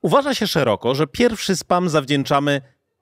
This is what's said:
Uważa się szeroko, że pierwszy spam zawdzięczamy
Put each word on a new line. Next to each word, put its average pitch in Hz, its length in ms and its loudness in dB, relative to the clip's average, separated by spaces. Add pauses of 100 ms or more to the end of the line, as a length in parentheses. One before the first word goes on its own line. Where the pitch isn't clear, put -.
Uważa 269 320 2
się 214 120 -2
szeroko, 123 480 0
że 143 120 0
pierwszy 226 500 0
spam 180 320 0
zawdzięczamy 143 720 0 (420)